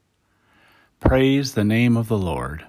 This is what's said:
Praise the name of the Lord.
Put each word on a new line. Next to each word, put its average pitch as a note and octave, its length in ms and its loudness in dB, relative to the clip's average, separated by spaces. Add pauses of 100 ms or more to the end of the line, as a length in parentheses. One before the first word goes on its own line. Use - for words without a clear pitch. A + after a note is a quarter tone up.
(1000)
Praise C3+ 520 2
the G#2 120 0
name A#2 320 2
of A2+ 100 -4
the A2 100 -2
Lord. D2 520 -6